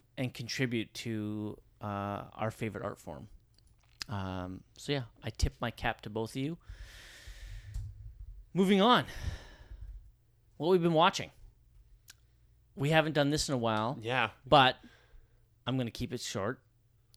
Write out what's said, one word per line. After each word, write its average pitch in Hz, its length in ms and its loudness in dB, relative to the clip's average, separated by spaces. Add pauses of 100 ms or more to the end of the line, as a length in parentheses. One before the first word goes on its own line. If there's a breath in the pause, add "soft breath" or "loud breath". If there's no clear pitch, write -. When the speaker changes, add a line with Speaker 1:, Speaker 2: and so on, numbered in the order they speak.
(160)
Speaker 1:
and 127 160 -4
contribute 117 640 -4
to, 107 640 -4 (240)
uh, 101 420 -4 (120)
our 110 180 -2
favorite 107 320 -6
art 104 160 -6
form. 76 260 -12 (840)
Um, 92 540 -6 (140)
so - 160 -6
yeah, 139 100 -2 (200)
I 139 80 -6
tip - 300 0
my 117 100 -2
cap - 320 -4
to 113 80 -10
both 110 200 -4
of - 60 -12
you. 147 220 -4 (1900 loud breath)
Moving 190 280 6
on. 220 240 8 (1500 loud breath)
What 147 140 -2
we've 185 120 6
been 170 100 4
watching. 156 380 4 (1400)
We 143 160 0
haven't 160 220 4
done 143 180 4
this 147 180 0
in 151 60 0
a 127 40 0
while. 113 440 0
Speaker 2:
Yeah. 113 280 0 (160)
Speaker 1:
But 131 300 8 (880 soft breath)
I'm 123 100 0
gonna 123 140 0
keep - 220 -6
it 123 80 -6
short. 110 400 -4 (560)